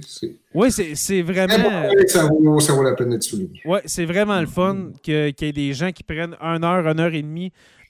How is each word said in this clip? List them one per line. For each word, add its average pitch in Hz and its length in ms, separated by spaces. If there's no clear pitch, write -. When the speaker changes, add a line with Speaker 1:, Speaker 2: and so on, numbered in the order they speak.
Speaker 1:
C'est - 280
Speaker 2:
Oui, 233 160
c'est, 160 240
c'est 190 260
vraiment 185 360
Speaker 1:
très 196 40
bon, 190 460
ça 170 180
vaut, 156 340
ça 147 140
vaut 135 80
la 131 140
peine 123 160
d'être 107 100
souligné. - 440
Speaker 2:
Ouais, 180 200
c'est 170 200
vraiment 196 340
le 160 80
fun 190 260
Speaker 1:
Mhm. 180 200
Speaker 2:
que, 151 240
qu'il 151 160
y 151 40
ait 143 40
des 143 200
gens 170 180
qui - 100
prennent 165 400
une 165 220
heure, 170 240
une 156 120
heure 165 140
et 151 80
demie 165 300